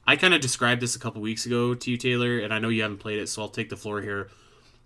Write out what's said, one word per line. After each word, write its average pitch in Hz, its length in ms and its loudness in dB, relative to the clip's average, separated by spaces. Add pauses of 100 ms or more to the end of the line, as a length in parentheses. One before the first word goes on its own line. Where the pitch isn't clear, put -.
I 139 80 8
kinda 175 240 6
described 123 420 2
this 120 140 -2
a - 40 -6
couple 113 220 -8
weeks 110 240 -4
ago 120 300 0
to 123 160 -4
you, 120 60 0
Taylor, 120 420 0
and 104 140 -4
I 110 60 0
know 113 100 0
you 110 120 2
haven't 104 180 -4
played 107 200 -4
it, 95 80 -4
so - 140 -6
I'll 104 80 -6
take 110 200 -6
the 101 80 -8
floor 104 240 -6
here. 101 280 -6 (560)